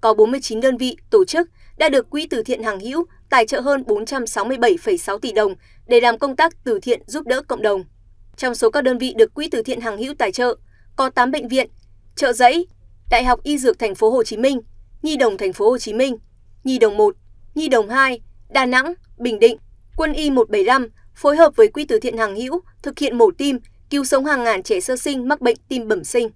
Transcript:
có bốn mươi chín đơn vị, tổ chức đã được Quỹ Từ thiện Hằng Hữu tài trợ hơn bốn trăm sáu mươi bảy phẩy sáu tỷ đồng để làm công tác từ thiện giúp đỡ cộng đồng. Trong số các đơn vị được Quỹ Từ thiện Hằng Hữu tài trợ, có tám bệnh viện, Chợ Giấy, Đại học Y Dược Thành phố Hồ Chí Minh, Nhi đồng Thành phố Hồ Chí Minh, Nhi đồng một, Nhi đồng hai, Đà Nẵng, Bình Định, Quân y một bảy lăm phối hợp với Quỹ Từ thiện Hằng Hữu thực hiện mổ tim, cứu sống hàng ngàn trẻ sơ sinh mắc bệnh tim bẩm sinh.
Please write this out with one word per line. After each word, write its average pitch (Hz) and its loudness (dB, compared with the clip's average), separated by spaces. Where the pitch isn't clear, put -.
có 220 4
bốn 214 4
mươi 269 -4
chín 226 -6
đơn 262 0
vị, 254 -6
tổ 196 2
chức 330 -2
đã 311 0
được 269 0
Quỹ 302 -8
Từ 220 -4
thiện 226 -6
Hằng 208 -4
Hữu 269 -6
tài 247 4
trợ 277 -4
hơn 269 -2
bốn 208 -2
trăm 262 -6
sáu 202 -4
mươi 254 -4
bảy 254 4
phẩy 214 -2
sáu 202 -6
tỷ 240 -8
đồng 202 0
để 240 4
làm 240 2
công 269 -4
tác 330 2
từ 220 -2
thiện 240 -4
giúp 247 -8
đỡ 254 -2
cộng - -8
đồng. 202 0
Trong 247 -4
số 226 2
các 285 0
đơn 254 0
vị 254 -4
được 220 4
Quỹ 311 -8
Từ - -4
thiện 240 -6
Hằng 220 -8
Hữu 262 -8
tài 247 -2
trợ, 247 -2
có 262 -2
tám 254 0
bệnh 285 -6
viện, 254 -2
Chợ 262 0
Giấy, 254 2
Đại 240 2
học 247 2
Y 294 -2
Dược 254 0
Thành 208 -4
phố 220 2
Hồ 240 2
Chí 220 -6
Minh, 254 0
Nhi 302 -4
đồng 226 0
Thành 190 -4
phố 208 2
Hồ 254 0
Chí 214 -8
Minh, 247 0
Nhi 262 -2
đồng 208 4
một, 208 4
Nhi 311 -4
đồng 220 2
hai, 254 0
Đà 262 0
Nẵng, 262 0
Bình 233 -4
Định, 233 6
Quân 320 -2
y 302 -2
một 254 2
bảy 208 0
lăm 247 2
phối 294 0
hợp 320 6
với 220 8
Quỹ 294 -4
Từ 220 0
thiện 226 -6
Hằng 208 -2
Hữu 262 -6
thực 285 -10
hiện 247 -2
mổ 220 6
tim, 277 -2
cứu 285 -2
sống 269 0
hàng 277 0
ngàn 208 -2
trẻ 196 -2
sơ 254 -4
sinh 254 -6
mắc 294 -2
bệnh 240 0
tim 240 -6
bẩm 202 -2
sinh. 240 -2